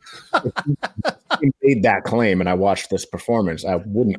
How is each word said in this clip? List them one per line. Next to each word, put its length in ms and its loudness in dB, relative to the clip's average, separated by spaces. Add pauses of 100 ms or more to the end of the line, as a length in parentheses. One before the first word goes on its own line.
(340)
If 200 -2 (880)
he 160 4
<laughs> 40 -8
made 220 4
that 220 2
claim 340 2
and 100 0
I 40 2
watched 360 0
this 160 -4
performance, 600 -2
I 100 2
wouldn't 440 0